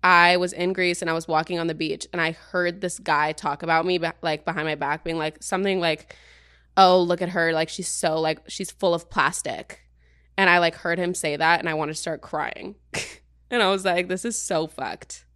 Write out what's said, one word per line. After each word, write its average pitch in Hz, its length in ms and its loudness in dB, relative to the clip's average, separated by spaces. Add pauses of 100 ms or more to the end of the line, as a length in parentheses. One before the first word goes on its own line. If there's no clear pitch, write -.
I 175 320 8
was 180 160 0
in 180 200 -2
Greece 180 280 0
and 170 80 -4
I 165 40 0
was 165 160 -4
walking 165 320 -2
on 165 80 -2
the 156 80 -4
beach 156 360 -6
and 180 80 -4
I 160 120 0
heard 175 480 -4
this 180 180 -6
guy 151 320 0
talk 147 320 -6
about 165 240 2
me, 180 120 0
be-, 165 100 -2 (120)
like, 156 240 -4
behind 156 220 -4
my 156 80 -2
back, 147 300 -4
being 165 120 -4
like, 156 280 -4
something 190 340 -2
like, 160 380 -2 (600)
"Oh, 185 240 8
look 175 220 0
at 175 60 -2
her. 165 240 0
Like, 160 160 0
she's - 180 -8
so, 160 340 -2
like, 160 280 0
she's - 240 -8
full 175 220 2
of 165 160 -6
plastic." - 720 -2 (540)
And 190 140 4
I, 175 80 6
like, 170 160 2
heard 170 240 -4
him 180 160 -2
say 151 220 -4
that 160 240 2
and 170 80 -4
I 160 60 -2
wanted 156 180 -4
to 156 80 -10
start 160 200 -6
crying. - 540 -8 (180)
<laughs> - 40 -8 (560)
And 240 100 2
I 190 80 4
was 190 140 -2
like, 175 240 2
"This 185 160 -4
is 233 160 -4
so 160 260 -2
fucked. - 580 -12 (120)